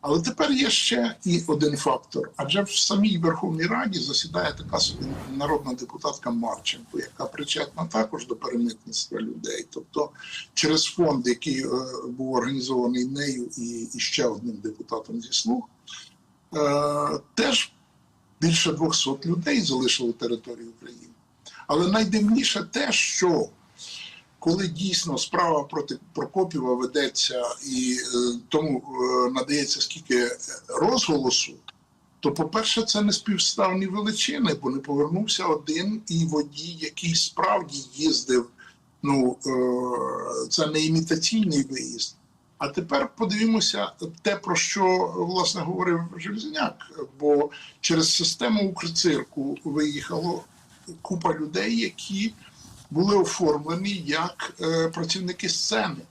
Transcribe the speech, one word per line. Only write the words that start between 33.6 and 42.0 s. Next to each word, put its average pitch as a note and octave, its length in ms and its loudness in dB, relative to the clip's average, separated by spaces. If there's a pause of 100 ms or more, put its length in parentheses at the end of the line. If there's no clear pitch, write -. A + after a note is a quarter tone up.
величини, G#3+ 760 0
бо B2+ 80 -2
не C3+ 100 -2
повернувся E3 680 0
один F3 600 0
і E3 180 2
водій, D3+ 540 -4
який E3 360 -4
справді E3 640 0 (160)
їздив. C3 560 2 (540)
Ну, C3+ 340 2 (100)
е, B2+ 1040 0
це D#3 180 2
не D#3 120 0
імітаційний D#3+ 840 2
виїзд, B2+ 520 -6 (420)